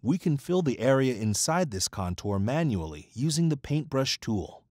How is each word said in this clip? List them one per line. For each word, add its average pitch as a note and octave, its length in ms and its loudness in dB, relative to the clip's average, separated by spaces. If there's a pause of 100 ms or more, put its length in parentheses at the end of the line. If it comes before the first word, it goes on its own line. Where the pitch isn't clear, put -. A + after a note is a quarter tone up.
We E3 160 0
can D#3 200 0
fill F3+ 240 0
the C#3+ 180 0
area C3 360 4
inside A2+ 560 0
this F#2+ 180 -2
contour G2 500 -2
manually G2+ 720 -2
using D#3+ 380 2
the D3+ 80 2
paintbrush C3+ 640 -2
tool - 420 -4 (100)